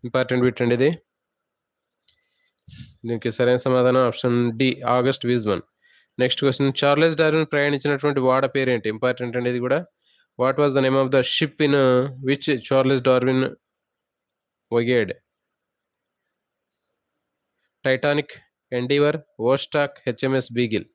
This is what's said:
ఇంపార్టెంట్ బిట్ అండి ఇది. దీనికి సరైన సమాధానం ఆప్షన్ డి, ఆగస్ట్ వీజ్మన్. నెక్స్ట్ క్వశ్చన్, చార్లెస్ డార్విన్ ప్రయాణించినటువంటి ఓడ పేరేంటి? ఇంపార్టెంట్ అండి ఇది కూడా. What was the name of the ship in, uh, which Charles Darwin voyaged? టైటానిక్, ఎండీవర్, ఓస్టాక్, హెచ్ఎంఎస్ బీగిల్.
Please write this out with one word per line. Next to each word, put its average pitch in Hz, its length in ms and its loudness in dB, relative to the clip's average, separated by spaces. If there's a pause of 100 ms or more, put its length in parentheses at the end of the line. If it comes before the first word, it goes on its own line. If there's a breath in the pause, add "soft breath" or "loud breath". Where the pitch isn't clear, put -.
ఇంపార్టెంట్ 127 400 0
బిట్ 123 180 0
అండి 120 120 2
ఇది. 131 160 2 (2250 soft breath)
దీనికి 117 240 -4
సరైన 123 260 2
సమాధానం 127 440 2
ఆప్షన్ 120 580 0
డి, 127 240 0
ఆగస్ట్ 123 440 0
వీజ్మన్. 107 360 -2 (560 soft breath)
నెక్స్ట్ 127 220 0
క్వశ్చన్, 139 320 0 (120)
చార్లెస్ 151 320 2
డార్విన్ 156 300 0
ప్రయాణించినటువంటి 143 760 -2
ఓడ 131 260 2
పేరేంటి? 127 420 -2
ఇంపార్టెంట్ 123 480 -4
అండి 123 140 -2
ఇది 123 80 -4
కూడా. 135 260 -2 (580)
What 127 180 0
was 139 140 0
the 135 120 2
name 135 180 2
of 131 100 -2
the 131 80 4
ship 151 440 -2
in, 143 80 2
uh, 131 340 2 (200)
which 139 320 -2 (120)
Charles 135 360 2
Darwin 131 380 2 (1300)
voyaged? 117 420 0 (2750)
టైటానిక్, 143 460 0 (420)
ఎండీవర్, 143 440 0 (240)
ఓస్టాక్, 139 680 -2
హెచ్ఎంఎస్ 131 460 -2
బీగిల్. 117 320 -2 (100)